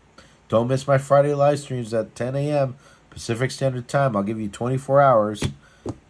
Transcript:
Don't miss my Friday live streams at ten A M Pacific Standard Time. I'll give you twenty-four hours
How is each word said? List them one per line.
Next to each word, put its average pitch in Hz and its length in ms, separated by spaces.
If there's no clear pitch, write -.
Don't 117 160
miss 131 180
my 139 120
Friday 143 360
live 143 260
streams 123 340
at 110 200
ten 127 220
A 143 160
M 135 240
Pacific 120 420
Standard 127 360
Time. 135 300
I'll 101 60
give 110 140
you 107 120
twenty-four 135 520
hours 107 400